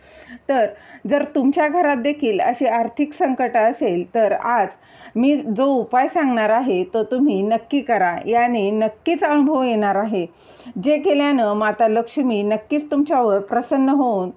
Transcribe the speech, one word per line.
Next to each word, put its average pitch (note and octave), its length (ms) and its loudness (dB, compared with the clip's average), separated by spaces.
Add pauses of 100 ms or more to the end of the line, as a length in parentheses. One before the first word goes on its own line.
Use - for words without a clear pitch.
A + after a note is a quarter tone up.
(500)
तर B3+ 160 2 (420)
जर C#4+ 160 0 (120)
तुमच्या C#4+ 320 2
घरात D4 300 0
देखील A#3+ 420 -2
अशी B3 260 0
आर्थिक A#3 480 0
संकट B3+ 440 0
असेल G#3 580 0
तर A3 160 2
आज A3 360 0 (480)
मी C4+ 280 2 (140)
जो C4 80 2
उपाय B3+ 420 0
सांगणार B3 420 0
आहे A3 340 0
तो G#3+ 200 -4
तुम्ही B3 380 0
नक्की A3+ 400 -2
करा, F#3+ 440 0
याने A#3 460 0
नक्कीच A3 520 -2
अनुभव D4 400 2
येणार G#3+ 320 0
आहे. G3+ 300 -2 (580)
जे D4 140 2
केल्यानं C#4+ 560 2
माता G#3+ 340 2
लक्ष्मी A#3 560 0
नक्कीच A3 480 -2
तुमच्यावर C4 480 2
प्रसन्न B3 500 0
होऊन A#3+ 480 0